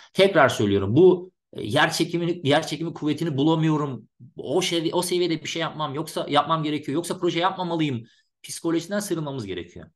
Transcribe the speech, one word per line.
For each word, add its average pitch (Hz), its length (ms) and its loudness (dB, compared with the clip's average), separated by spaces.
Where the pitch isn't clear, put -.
Tekrar 185 340 6
söylüyorum, 101 480 2
bu, 180 360 6
e, - 100 -12
yer 147 300 2
çekimini, 170 520 -2
yer 151 220 2
çekimi 160 280 -6
kuvvetini 151 420 -2
bulamıyorum, 151 720 0
o 143 240 -2
sevi-, 170 340 -2
o 175 80 0
seviyede 175 400 -2
bir - 60 -10
şey 165 140 -6
yapmam, 151 320 -6
yoksa 156 340 -6
yapmam 151 340 2
gerekiyor, 151 320 -4
yoksa 170 240 -4
proje 165 220 -2
yapmamalıyım 170 640 -2
psikolojisinden 165 580 -4
sıyrılmamız 147 460 -6
gerekiyor. 87 500 -10